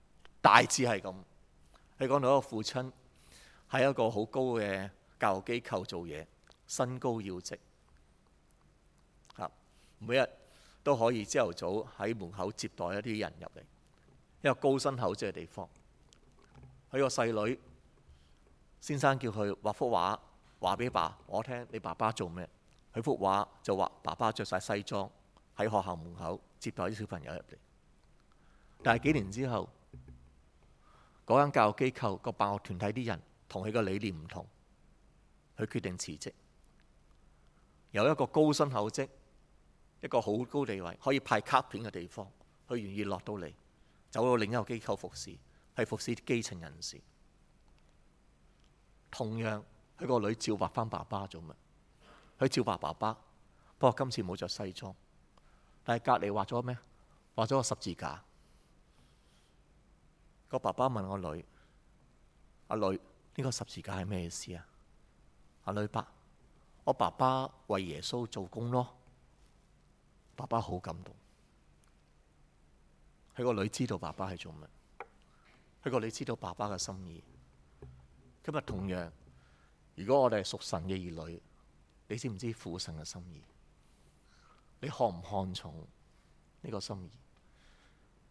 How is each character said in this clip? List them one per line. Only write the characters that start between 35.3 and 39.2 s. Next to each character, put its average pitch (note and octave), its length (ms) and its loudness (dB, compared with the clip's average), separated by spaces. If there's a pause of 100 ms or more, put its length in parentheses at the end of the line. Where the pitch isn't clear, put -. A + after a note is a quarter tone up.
佢 A2+ 100 -2
決 - 140 -4
定 F#2 140 -6
辭 - 180 -8
職。 - 200 -12 (1600)
由 A2+ 200 6
一 D#3 40 2
個 C#3 100 2
高 D#3 260 6
薪 C#3+ 200 2
厚 A2 180 0
職、 C3+ 180 -4 (920)